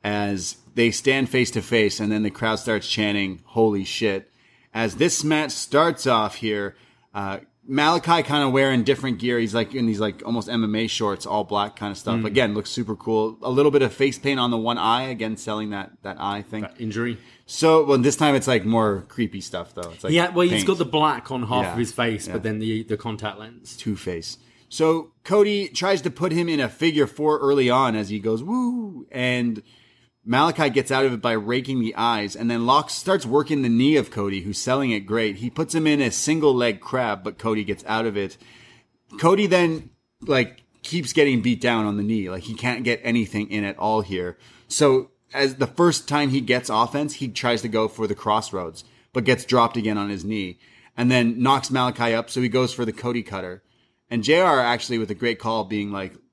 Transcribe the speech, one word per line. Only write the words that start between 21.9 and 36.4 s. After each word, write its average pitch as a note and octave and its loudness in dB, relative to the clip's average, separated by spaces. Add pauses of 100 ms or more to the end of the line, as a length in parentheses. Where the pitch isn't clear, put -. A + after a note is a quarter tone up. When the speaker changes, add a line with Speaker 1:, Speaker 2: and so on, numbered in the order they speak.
Speaker 2:
face, A#2 -2
Speaker 1:
yeah. G2+ -8
Speaker 2:
but G#2 -4
then G#2+ -4
the, A2 -4
the A2 -4
contact G#2 -8
lens. A2+ -20
Speaker 1:
Two-Face. F#2 -8 (280)
So D#3+ 0 (120)
Cody G3+ 2
tries F#3 0
to D#3 -4
put D3+ -2
him E3+ 0
in D#3 2
a B2+ 0
figure D3 2
four D3+ 0
early C#3 4
on B2 4
as G#2+ -4
he G#2 -4
goes, A2+ -2
"Woo!" A3+ -4
And B2 -2 (640)
Malachi D3 2
gets C3 0
out C3+ 2
of C3 2
it A2+ -6
by A#2 0
raking B2 -2
the A2+ -2
eyes, G#2+ 0
and A#2 -2
then A#2 0
Locke C#3+ 4
starts F#3+ -2
working C#3+ 2
the B2+ 0
knee C3 4
of A#2 0
Cody, G2+ -4
who's G2 -8
selling B2+ 0
it G#2+ -2
great. G#2+ -2
He A#2 -8
puts D#3+ -4
him D#3+ 2
in D3 4
a B2 2
single D3+ 2